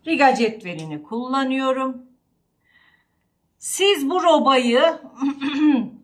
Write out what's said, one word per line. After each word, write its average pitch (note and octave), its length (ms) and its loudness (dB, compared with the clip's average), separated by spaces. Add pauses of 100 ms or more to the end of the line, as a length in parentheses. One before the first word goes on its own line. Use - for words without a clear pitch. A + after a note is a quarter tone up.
riga C#4 280 4
cetvelini E3+ 680 -6
kullanıyorum. C4 1000 -4 (1500)
Siz F4+ 500 -2
bu F#4 140 -2
robayı, C4 580 4
<clears throat> E4 200 0 (1040)